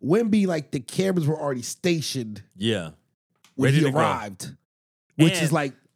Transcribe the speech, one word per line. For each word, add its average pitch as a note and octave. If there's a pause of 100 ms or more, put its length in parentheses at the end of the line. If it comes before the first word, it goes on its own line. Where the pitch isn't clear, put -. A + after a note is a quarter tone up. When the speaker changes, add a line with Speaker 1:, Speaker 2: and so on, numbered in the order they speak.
Speaker 1:
Wemby, G#3
like, D#3+
the C#3+
cameras F#3
were D3+
already C#3
stationed B2 (140)
Speaker 2:
Yeah. G2 (640)
Speaker 1:
when C3
Speaker 2:
Ready C3+
Speaker 1:
he D#3+
Speaker 2:
to C3+
go. C#3+
Speaker 1:
arrived. B2 (600)
Which E3
Speaker 2:
And E3+
Speaker 1:
is D3
like, D3 (220)